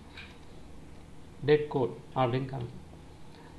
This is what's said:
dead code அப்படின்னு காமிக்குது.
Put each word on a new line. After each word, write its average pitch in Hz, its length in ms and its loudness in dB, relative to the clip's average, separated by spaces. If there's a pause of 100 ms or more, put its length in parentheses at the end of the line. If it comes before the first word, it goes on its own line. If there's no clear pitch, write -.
(1500)
dead 147 220 10
code 123 280 4 (200)
அப்படின்னு 127 380 4
காமிக்குது. 120 280 -6 (760)